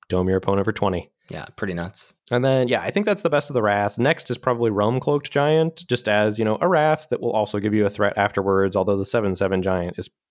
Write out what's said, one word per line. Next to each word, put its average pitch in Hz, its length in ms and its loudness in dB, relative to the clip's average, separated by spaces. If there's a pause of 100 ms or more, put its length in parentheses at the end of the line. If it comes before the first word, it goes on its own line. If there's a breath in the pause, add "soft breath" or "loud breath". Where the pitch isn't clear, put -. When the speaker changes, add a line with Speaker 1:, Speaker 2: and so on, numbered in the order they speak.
(100)
Speaker 1:
Dome 90 180 0
your 95 80 2
opponent 98 300 0
for 110 60 0
twenty. - 380 -4 (200)
Speaker 2:
Yeah, 76 160 -12 (100)
pretty 98 160 -6
nuts. 85 400 -10 (180)
Speaker 1:
And 123 140 2
then, 131 240 2
yeah, 117 140 0
I 98 80 -4
think 202 160 -2
that's 202 160 0
the 165 80 0
best 143 180 0
of 143 60 -8
the 117 80 2
Wraths. 101 360 0
Next 139 320 0
is 120 60 -2
probably 117 340 0
Realm 107 300 0
Cloaked 147 300 -2
Giant, 156 580 0
just 123 200 -2
as, 107 300 2
you 110 60 0
know, 107 160 2
a 175 80 2
Wrath 156 420 2
that - 120 -4
will 120 100 -2
also 107 260 -2
give 104 140 0
you 104 140 4
a 101 40 0
threat 104 280 0
afterwards, 98 580 2
although 98 220 2
the 98 80 -4
seven 104 280 0
seven 92 280 0
Giant 90 360 -2
is - 120 -10 (200)